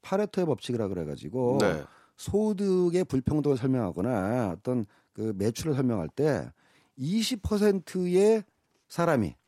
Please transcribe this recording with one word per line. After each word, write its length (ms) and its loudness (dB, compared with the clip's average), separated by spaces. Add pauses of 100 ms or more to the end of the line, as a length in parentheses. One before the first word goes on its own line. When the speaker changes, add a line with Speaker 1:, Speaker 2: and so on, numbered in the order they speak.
Speaker 1:
파레토의 440 0
법칙이라 420 -2
그래가지고 720 -2
Speaker 2:
네. 200 2 (360)
Speaker 1:
소득의 880 0
불평등을 500 0
설명하거나 1000 0
어떤 280 -2 (280)
그 240 -4
매출을 380 -2
설명할 340 0
때 420 -2 (460)
이십 440 -4
퍼센트의 1000 2 (460)
사람이 440 0 (140)